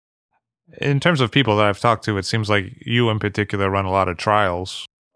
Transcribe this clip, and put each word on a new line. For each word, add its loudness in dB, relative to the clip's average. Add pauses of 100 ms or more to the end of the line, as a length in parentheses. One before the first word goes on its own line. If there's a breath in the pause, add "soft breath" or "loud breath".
(800)
In 0
terms 2
of 0
people 2
that 4
I've 0
talked 0
to, -2
it -4
seems -2
like 0
you 0
in 0
particular -2
run 0
a -4
lot 2
of -4
trials. -2 (300)